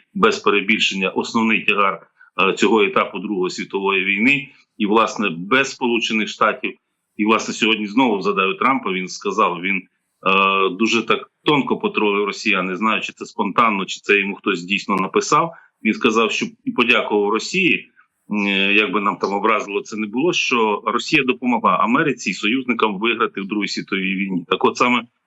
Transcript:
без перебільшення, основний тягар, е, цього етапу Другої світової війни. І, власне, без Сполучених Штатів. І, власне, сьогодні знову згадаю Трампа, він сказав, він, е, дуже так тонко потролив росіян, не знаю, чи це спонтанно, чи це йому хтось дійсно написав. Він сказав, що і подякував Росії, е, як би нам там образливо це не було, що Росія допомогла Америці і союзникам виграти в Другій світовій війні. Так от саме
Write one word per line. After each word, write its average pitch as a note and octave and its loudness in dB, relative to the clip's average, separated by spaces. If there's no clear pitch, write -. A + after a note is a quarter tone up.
без G2+ 2
перебільшення, G2+ 0
основний A2 0
тягар, G2 0
е, F2+ 2
цього G#2+ 4
етапу G2 0
Другої F#2 -2
світової G2 -2
війни. B2 0
І, A2 0
власне, G#2+ 2
без G2+ 0
Сполучених A2+ -2
Штатів. G#2+ -2
І, G#2 0
власне, A2 2
сьогодні A2 0
знову G#2+ 2
згадаю F#2+ 0
Трампа, A#2+ 0
він F#2 -4
сказав, F#2+ -2
він, F#2+ -4
е, F#2+ 0
дуже A2 0
так - -4
тонко C3+ 2
потролив G#2 0
росіян, G2 -2
не F#2 -4
знаю, G#2+ -2
чи - -8
це - -12
спонтанно, G2+ 0
чи - -10
це - 2
йому G3 -2
хтось F2+ -4
дійсно G2 -2
написав. G#2+ 0
Він A2 2
сказав, A2+ 2
що - -2
і C3+ -2
подякував A2 2
Росії, A2 -2
е, G2 2
як G#2 2
би G#2 0
нам G2+ -2
там G2 -2
образливо G2+ 0
це - -12
не G#2+ -4
було, A#2 0
що A2 0
Росія A#2+ 0
допомогла A#2+ 0
Америці A#2+ 0
і F#2+ -4
союзникам A2+ -2
виграти A2 -2
в G2 -8
Другій G2+ -2
світовій F#2+ -4
війні. F#2+ -4
Так F#2+ 0
от A2+ 0
саме B2 2